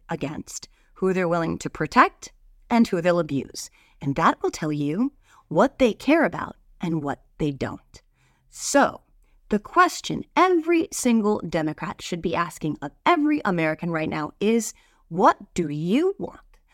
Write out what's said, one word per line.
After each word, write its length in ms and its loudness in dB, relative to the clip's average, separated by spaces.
against, 600 -10
who 180 0
they're 160 0
willing 300 -2
to 100 -10
protect 640 0
and 160 4
who 160 -2
they'll 160 4
abuse. 500 -4
And 140 -2
that 280 2
will 100 -2
tell 200 -4
you 400 -2
what 320 2
they 120 4
care 320 2
about 320 -6
and 220 -2
what 200 -6
they 140 -2
don't. 520 -10
So, 520 0
the 80 0
question 680 0
every 560 2
single 480 2
Democrat 600 -4
should 220 -8
be 120 -2
asking 460 -4
of 120 -10
every 400 2
American 460 -2
right 180 -2
now 320 -6
is, 320 0
what 300 4
do 140 -2
you 500 0
want? 220 -10